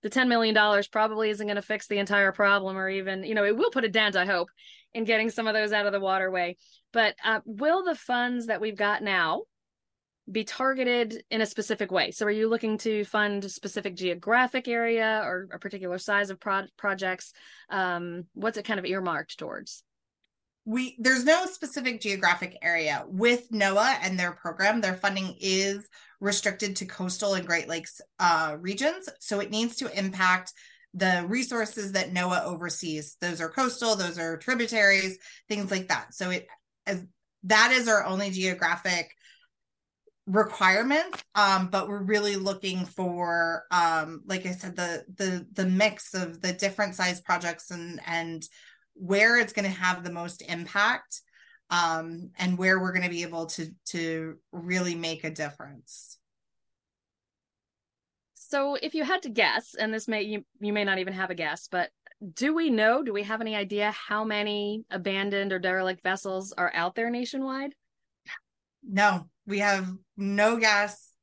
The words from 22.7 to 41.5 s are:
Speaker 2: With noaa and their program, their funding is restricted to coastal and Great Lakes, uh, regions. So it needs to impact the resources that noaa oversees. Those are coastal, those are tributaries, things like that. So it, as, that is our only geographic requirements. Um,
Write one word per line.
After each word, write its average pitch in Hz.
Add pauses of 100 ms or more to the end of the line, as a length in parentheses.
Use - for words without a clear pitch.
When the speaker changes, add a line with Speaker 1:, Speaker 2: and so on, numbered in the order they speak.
Speaker 2:
With 240
noaa 208
and 185
their 180
program, 196
their 190
funding 190
is 196 (340)
restricted 202
to 185
coastal 185
and -
Great -
Lakes, 165 (180)
uh, 160
regions. 269 (100)
So 202
it 202
needs 226
to 226
impact 185 (400)
the 180
resources 220
that 190
noaa 180
oversees. 165
Those 175
are 160
coastal, 233
those 175
are 165
tributaries, 208 (280)
things 208
like 185
that. 135
So 180
it, 180 (400)
as, 185 (380)
that 214
is 240
our 214
only 190
geographic 180 (1120)
requirements. 226 (140)
Um, 196